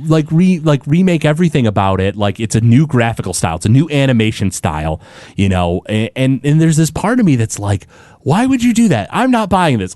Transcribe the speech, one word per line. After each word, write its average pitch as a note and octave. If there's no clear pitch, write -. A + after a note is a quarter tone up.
like, D#3
re-, F3+
like, D3
remake E3+
everything D3+
about G2
it? G2
Like, G2+
it's A2+
a A2+
new A#2+
graphical A#2
style, E2+
it's -
a G#2+
new C3+
animation A#2
style, D#2
you G2
know?" F2+
And, G#2+
and, C3
and D3+
there's D#3+
this D#3+
part A3+
of A#3
me D3
that's A2+
like, G2+
"Why G3
would C4
you A#3+
do A#3
that? A#2
I'm B3+
not A3
buying E3+
this. F#2